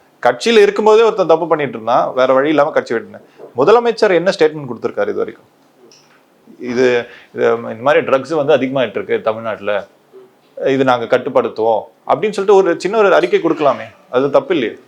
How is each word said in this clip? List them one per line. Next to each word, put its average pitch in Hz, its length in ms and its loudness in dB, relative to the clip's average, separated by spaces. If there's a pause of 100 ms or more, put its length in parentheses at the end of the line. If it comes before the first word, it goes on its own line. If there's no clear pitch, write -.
(220)
கட்சியில 170 360 2
இருக்கும்போதே 214 440 4
ஒருத்தன் 190 240 0
தப்பு 165 200 2
பண்ணிட்டு 147 280 -6
இருந்தான், 120 400 -2
வேற 127 180 2
வழி 135 160 2
இல்லாம 151 220 2
கட்சி 127 240 -2
விட்டுனேன். 104 320 -10 (300)
முதலமைச்சர் 226 540 2
என்ன 180 280 2
ஸ்டேட்மெண்ட் 151 320 0
கொடுத்திருக்காரு 110 380 -6
இது 101 160 -6
வரைக்கும்? - 240 -14 (1120)
இது, 123 460 0 (280)
இது, 120 200 0
இந்த 117 280 -10
மாதிரி 147 240 2
ட்ரக்ஸ் 135 280 -2
வந்து 147 220 2
அதிகமாயிட்டு 127 400 -2
இருக்கு 107 240 -4
தமிழ்நாட்டுல, 104 640 -6 (800)
இது 135 180 0
நாங்க 123 340 0
கட்டுப்படுத்துவோம் 117 640 -2 (240)
அப்படின்னு 175 240 -2
சொல்லிட்டு 196 240 0
ஒரு 170 260 2
சின்ன 202 180 -4
ஒரு 196 160 4
அறிக்கை 170 260 2
கொடுக்கலாமே, 147 440 -2 (260)
அது 135 200 0
தப்பு 139 240 0
இல்லையே. 120 340 -4